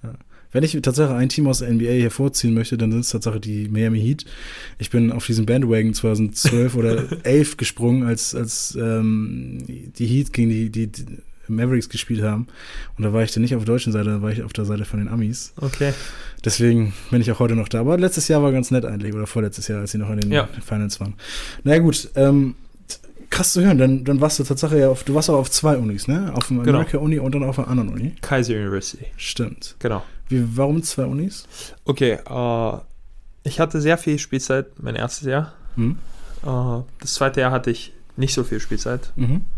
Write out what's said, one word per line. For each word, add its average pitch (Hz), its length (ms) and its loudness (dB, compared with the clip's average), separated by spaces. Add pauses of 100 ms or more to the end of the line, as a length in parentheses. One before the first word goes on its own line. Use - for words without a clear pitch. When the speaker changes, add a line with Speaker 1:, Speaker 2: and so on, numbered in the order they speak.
Speaker 1:
Ja. 117 80 -10 (400)
Wenn 135 140 6
ich 156 80 0 (100)
tatsächlich 131 340 4
ein 127 120 2
Team 147 180 2
aus 131 140 2
der 123 80 -6
N 117 100 4
B 117 100 2
A 120 40 2 (100)
hervorziehen 120 500 0
möchte, 113 240 0
dann 113 140 2
sind 117 120 2
es - 80 -2
tatsächlich 110 320 -2
die 104 260 -4
Miami 110 320 2
Heat. 127 240 0 (540)
Ich - 120 -8
bin 117 220 4
auf 120 120 -4
diesen 113 220 2
Bandwagon 113 480 2
zweitausendzwölf 117 800 2
oder 113 300 2 (100)
Speaker 2:
<laughs> 170 100 -12
Speaker 1:
elf 147 320 4
gesprungen, 120 520 2
als, - 260 -2
als, - 400 -6
ähm, 113 920 -2
die 123 380 -8
Heat 135 260 2
gegen 117 180 4
die, 110 200 0
die, 110 180 -2
die - 180 -12 (400)
Mavericks 120 420 0
gespielt - 360 -4
haben. 107 240 -2 (500)
Und 107 60 -2
da 107 80 0
war 113 100 2
ich 110 80 0
dann 113 120 0
nicht 120 120 2
auf 117 100 0
der 113 80 2
deutschen 120 200 0
Seite, 107 180 0
da 104 120 0
war 107 100 0
ich 110 100 -4
auf 113 100 -8
der 107 120 -2
Seite 104 200 -2
von - 140 -4
den 104 100 -2
Amis. 113 520 -2
Speaker 2:
Okay. 139 320 -2 (520)
Speaker 1:
Deswegen 117 480 4 (200)
bin 123 80 4
ich 113 100 2
auch 110 80 -2
heute 117 160 2
noch 110 140 0
da. 113 120 -2
Aber 147 180 2
letztes 180 280 2
Jahr 151 160 4
war 139 80 4
ganz 131 220 2
nett 123 120 2
eigentlich, 107 300 -4
oder 107 140 -4
vorletztes 107 400 -4
Jahr, 104 120 -2
als 101 120 -6
sie 107 60 -2
noch 104 120 -4
in 107 100 -2
den 104 120 2
Speaker 2:
Ja. 147 160 2 (160)
Speaker 1:
Finals 104 340 -4
waren. 101 160 -6 (480)
Na 143 120 4
ja, 165 60 6
gut, 160 360 2
ähm, 139 400 6 (720)
krass - 220 0
zu 180 120 4
hören, 190 140 8
dann, 131 260 4
dann 139 160 2
warst 151 180 2
du 143 60 2
tatsächlich 147 400 4
auf, 131 200 4
du 139 100 0
warst 151 140 2
auch 160 100 4
auf 131 120 0
zwei 151 260 4
Unis, 107 320 -2
ne? 180 260 0
Auf 120 160 0
einer 123 120 0
Speaker 2:
Genau. 139 160 4
Speaker 1:
Amerika-Uni 156 400 0
und 131 160 -2
dann 143 80 0
auf 131 160 -2
einer 131 100 -2
anderen 123 240 0
Uni. 120 300 -4
Speaker 2:
Kaiser 123 320 0
University. 98 500 -6 (120)
Speaker 1:
Stimmt. - 640 -8
Speaker 2:
Genau. 107 220 -2 (260)
Speaker 1:
Wie, 127 160 2 (120)
warum 143 260 2
zwei 139 220 -4
Unis? 151 420 -6 (380)
Speaker 2:
Okay, 131 340 2 (100)
äh, 120 500 -2 (680)
ich - 160 -4
hatte 160 200 0
sehr 160 180 4
viel 151 200 0
Spielzeit 135 480 -2 (160)
mein 117 140 -6
erstes 120 320 -6
Jahr. 143 240 -2 (240)
Speaker 1:
Hm. 117 220 0 (460)
Speaker 2:
Äh, 123 380 -2 (180)
das - 140 -6
zweite 135 260 0
Jahr 127 120 2
hatte 123 180 0
ich - 220 -6 (240)
nicht 135 180 0
so 131 100 0
viel 110 160 -2
Spielzeit. - 560 -2
Speaker 1:
Mhm. 143 260 2 (160)